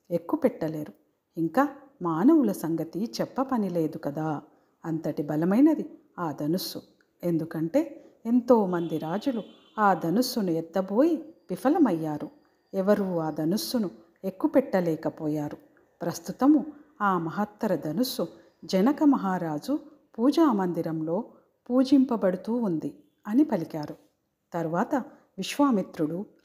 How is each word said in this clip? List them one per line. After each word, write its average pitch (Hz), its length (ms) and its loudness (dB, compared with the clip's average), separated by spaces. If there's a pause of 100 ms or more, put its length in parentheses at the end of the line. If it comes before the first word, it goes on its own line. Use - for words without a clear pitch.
(140)
ఎక్కుపెట్టలేరు. 160 800 -4 (440)
ఇంకా 170 320 0 (320)
మానవుల 202 500 4
సంగతి 165 720 -6
చెప్పపని 233 480 -2
లేదు 165 280 -2
కదా. 151 440 -4 (440)
అంతటి 165 380 -4
బలమైనది 190 640 4 (300)
ఆ 165 120 -4
ధనుస్సు. 151 500 -4 (420)
ఎందుకంటే 165 840 -2 (200)
ఎంతోమంది 190 720 2
రాజులు 196 460 -4 (360)
ఆ 202 140 6
ధనుస్సును 185 580 0
ఎత్తబోయి 190 640 0 (340)
విఫలమయ్యారు. 180 800 0 (440)
ఎవరూ 190 440 2
ఆ 160 120 -2
ధనుస్సును 170 800 -4 (140)
ఎక్కుపెట్టలేకపోయారు. 160 1300 -2 (440)
ప్రస్తుతము 233 640 2 (360)
ఆ 196 160 2
మహత్తర 190 580 -2
ధనుస్సు 170 520 -4 (380)
జనక 226 380 2
మహారాజు 185 760 0 (400)
పూజా 320 260 4
మందిరంలో 165 800 0 (440)
పూజింపబడుతూ 240 840 2
ఉంది" 175 480 -4 (240)
అని 240 160 4
పలికారు. 160 520 -2 (580)
తర్వాత 170 420 -2 (420)
విశ్వామిత్రుడు 190 880 0 (200)